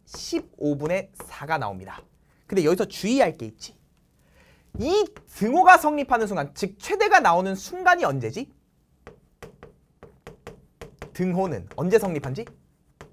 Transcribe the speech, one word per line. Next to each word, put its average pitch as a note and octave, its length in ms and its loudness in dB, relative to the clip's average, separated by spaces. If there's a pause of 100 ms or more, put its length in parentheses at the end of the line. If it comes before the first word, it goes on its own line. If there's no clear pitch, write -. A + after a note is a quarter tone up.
십오분의 D#3 1080 -4 (140)
사가 D3+ 320 -6
나옵니다. G2 440 -10 (460)
근데 F#3+ 160 0
여기서 F3+ 220 2
주의할 A3 520 0
게 A2+ 80 -12
있지. - 320 -16 (1000)
이 F4+ 260 2 (220)
등호가 E4+ 500 6
성립하는 C#4 480 0
순간, D#3 280 -6
즉 - 260 -8
최대가 G#4 400 2
나오는 F#3+ 340 2
순간이 F4+ 520 0
언제지? C#3 440 -4 (2500)
등호는 F3 640 -4
언제 F#3 240 2
성립한지? F3 460 -6 (680)